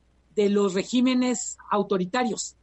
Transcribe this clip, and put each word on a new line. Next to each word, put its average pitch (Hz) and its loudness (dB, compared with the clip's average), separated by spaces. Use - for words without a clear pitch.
de 202 2
los 202 2
regímenes 247 0
autoritarios. 202 -2